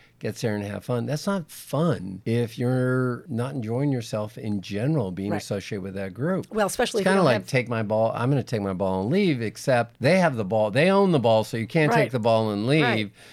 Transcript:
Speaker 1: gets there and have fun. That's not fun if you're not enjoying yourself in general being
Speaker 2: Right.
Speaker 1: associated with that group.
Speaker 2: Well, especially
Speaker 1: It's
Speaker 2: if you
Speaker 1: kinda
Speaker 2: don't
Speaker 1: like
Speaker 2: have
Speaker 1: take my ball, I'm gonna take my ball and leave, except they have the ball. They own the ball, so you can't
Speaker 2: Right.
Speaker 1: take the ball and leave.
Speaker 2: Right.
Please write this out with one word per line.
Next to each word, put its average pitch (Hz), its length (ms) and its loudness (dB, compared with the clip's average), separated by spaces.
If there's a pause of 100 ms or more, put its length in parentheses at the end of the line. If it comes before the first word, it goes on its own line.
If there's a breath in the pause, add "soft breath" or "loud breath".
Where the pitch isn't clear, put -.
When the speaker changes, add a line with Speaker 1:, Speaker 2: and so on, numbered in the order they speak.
(200 soft breath)
Speaker 1:
gets 110 220 -8
there 110 140 0
and 104 80 -4
have 101 200 -8
fun. 120 220 -2
That's 139 220 -4
not 196 240 -4
fun 98 760 -4
if 113 320 0
you're 127 720 0
not 127 260 -4
enjoying 127 380 -2
yourself 113 440 -4
in 104 260 -4
general 107 500 -2
being 95 180 -4
Speaker 2:
Right. 101 100 -2
Speaker 1:
associated 101 440 -6
with 95 100 -10
that 95 220 -8
group. 156 340 -4
Speaker 2:
Well, 208 160 0
especially 226 360 -2
Speaker 1:
It's 185 60 -2
Speaker 2:
if 185 40 4
you - 0 -
Speaker 1:
kinda 196 80 4
Speaker 2:
don't 180 60 4
Speaker 1:
like 117 160 4
Speaker 2:
have 95 60 -18
Speaker 1:
take 123 220 0
my 113 140 0
ball, 110 320 2
I'm 120 160 0
gonna 143 100 2
take 110 220 -4
my 98 100 -2
ball 95 300 0
and 110 80 -2
leave, 165 320 2
except 117 580 -2
they 156 160 4
have 170 180 2
the 110 80 -2
ball. 107 280 2
They 147 180 2
own 196 220 4
the 151 80 4
ball, 113 240 4
so - 120 -6
you 113 120 -2
can't 151 240 2
Speaker 2:
Right. 165 140 4
Speaker 1:
take 113 80 -4
the 127 60 -2
ball 110 300 4
and 104 160 0
leave. 151 160 4
Speaker 2:
Right. 110 300 0 (220 loud breath)